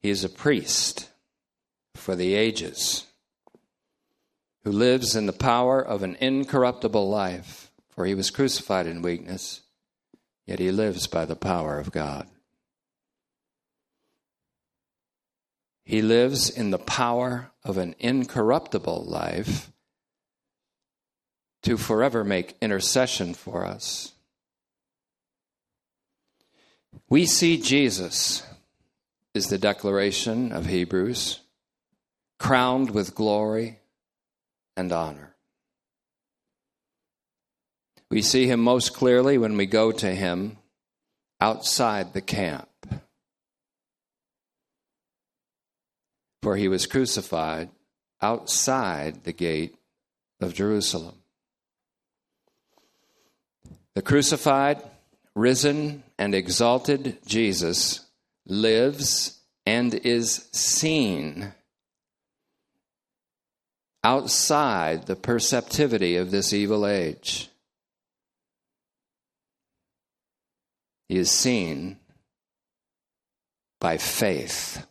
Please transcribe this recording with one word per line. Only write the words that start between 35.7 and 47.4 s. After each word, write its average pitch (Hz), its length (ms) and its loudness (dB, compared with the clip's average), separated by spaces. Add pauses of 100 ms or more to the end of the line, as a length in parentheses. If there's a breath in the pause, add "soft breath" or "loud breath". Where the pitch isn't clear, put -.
We 110 140 0
see 131 240 4
him 123 140 2
most 120 320 2
clearly 127 460 4
when 110 180 0
we 101 100 0
go 110 260 4
to 98 220 -2
him 95 440 -4 (840)
outside 107 720 0
the 98 100 -6
camp, 85 460 -4 (3750)
for 101 160 0
he 101 120 2
was 92 180 0
crucified 82 840 -4 (520)